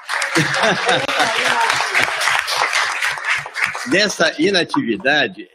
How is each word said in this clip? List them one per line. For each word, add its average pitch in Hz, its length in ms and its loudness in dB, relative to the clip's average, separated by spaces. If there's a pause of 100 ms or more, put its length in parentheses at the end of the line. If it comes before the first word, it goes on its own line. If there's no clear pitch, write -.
(340)
<laughs> - 3500 0
nessa 190 500 2
inatividade, 131 1160 2